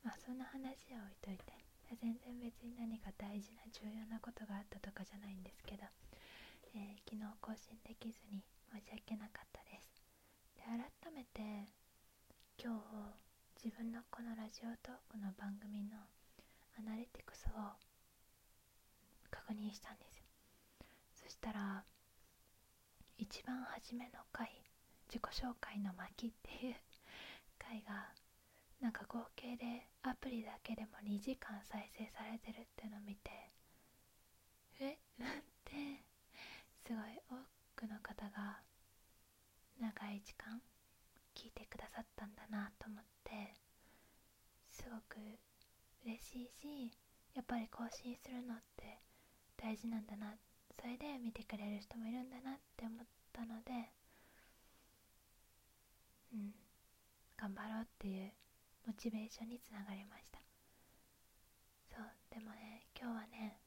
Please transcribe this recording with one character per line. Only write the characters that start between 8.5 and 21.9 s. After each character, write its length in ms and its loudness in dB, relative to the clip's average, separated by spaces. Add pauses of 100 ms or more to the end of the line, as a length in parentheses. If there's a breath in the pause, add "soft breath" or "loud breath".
申 160 -6
し 80 -8
訳 240 0
な 160 -2
か 120 -4
っ 40 -16
た 160 -8
で 160 -10
す。 240 -16 (560 loud breath)
で、 80 -6
改 160 4 (280)
め 200 -4
て 400 0 (880)
今 160 6
日 880 -4
自 120 6
分 160 4
の 80 2 (100)
こ 120 -2
の 140 2
ラ 140 0
ジ 160 -6
オ 40 4 (140)
ト 80 -2
ー 160 -6
ク 100 -4
の 200 4
番 180 4
組 280 2
の 120 0 (840 loud breath)
ア 40 -2
ナ 140 4
リ 160 2
テ 80 -8
ィ 40 -10
ク 120 -10
ス 120 2
を 300 2 (1500)
確 240 -2
認 180 2
し 80 -8
た 120 -8
ん 60 -10
で 120 -14
す 80 -12
よ。 60 -14 (920 loud breath)
そ 140 -14
し 100 -8
た 140 4
ら、 320 4 (1300)